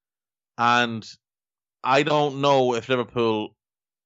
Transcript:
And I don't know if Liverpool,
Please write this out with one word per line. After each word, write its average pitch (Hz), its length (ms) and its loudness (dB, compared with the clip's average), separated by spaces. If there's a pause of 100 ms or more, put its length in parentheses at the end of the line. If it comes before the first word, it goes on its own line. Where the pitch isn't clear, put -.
(580)
And 117 500 0 (760)
I 135 220 2
don't 147 380 0
know 135 340 2
if 117 140 -8
Liverpool, 113 640 -2 (500)